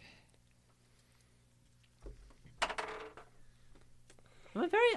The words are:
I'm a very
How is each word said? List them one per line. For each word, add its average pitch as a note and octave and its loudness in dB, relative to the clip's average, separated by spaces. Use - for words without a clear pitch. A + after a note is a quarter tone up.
I'm G#3+ 2
a F4 4
very A4+ 8